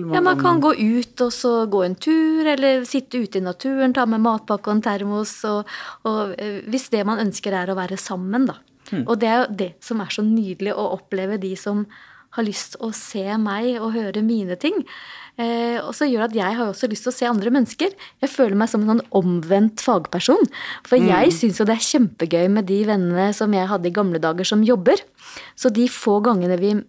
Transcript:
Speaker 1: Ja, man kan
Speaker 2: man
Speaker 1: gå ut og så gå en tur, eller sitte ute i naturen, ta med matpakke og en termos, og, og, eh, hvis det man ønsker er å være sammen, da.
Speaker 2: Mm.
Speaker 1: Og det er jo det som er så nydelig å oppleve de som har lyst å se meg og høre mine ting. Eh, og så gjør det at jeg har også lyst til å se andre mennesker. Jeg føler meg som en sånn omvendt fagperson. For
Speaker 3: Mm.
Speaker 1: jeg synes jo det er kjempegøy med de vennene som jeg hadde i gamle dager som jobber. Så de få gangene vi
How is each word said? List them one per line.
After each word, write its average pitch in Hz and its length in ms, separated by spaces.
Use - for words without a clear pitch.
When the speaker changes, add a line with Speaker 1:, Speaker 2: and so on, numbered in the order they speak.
Speaker 1:
Ja, 160 120
man 349 180
kan 339 180
Speaker 2:
man 277 60
Speaker 1:
gå 302 100
ut 233 480
og 240 100
så 240 200
gå 196 160
en 185 100
tur, 320 540
eller 269 340
sitte 254 380
ute 202 180
i 190 60
naturen, 262 480
ta 247 160
med 220 160
matpakke 214 420
og 208 60
en 214 100
termos, 208 520
og, 208 240
og, 214 360
eh, 208 260
hvis 254 260
det 208 140
man 220 160
ønsker 202 320
er 185 180
å 185 60
være 185 240
sammen, 196 480
da. - 80
Speaker 2:
Mm. 147 160
Speaker 1:
Og 226 140
det 226 100
er 233 160
jo 220 100
det 185 140
som 220 160
er 180 100
så 214 140
nydelig 208 480
å 208 240
oppleve 196 420
de 190 160
som 208 300
har 233 80
lyst - 400
å 226 80
se - 320
meg 220 420
og 220 160
høre 214 260
mine 214 380
ting. 339 220
Eh, 233 400
og - 160
så - 120
gjør 233 200
det - 0
at 220 80
jeg 202 220
har 240 100
også 220 240
lyst 208 160
til 254 60
å - 20
se 240 120
andre 226 240
mennesker. 285 440
Jeg 277 80
føler 214 280
meg 226 120
som 214 120
en 214 80
sånn 226 140
omvendt 180 680
fagperson. 240 600
For - 160
Speaker 3:
Mm. - 80
Speaker 1:
jeg 196 260
synes 226 260
jo 214 60
det 226 120
er - 100
kjempegøy 175 640
med 202 160
de 196 180
vennene 190 480
som 214 200
jeg 185 140
hadde 190 200
i 175 80
gamle 185 240
dager 165 280
som 214 160
jobber. 233 360
Så 254 160
de 233 160
få 208 360
gangene 180 360
vi 202 140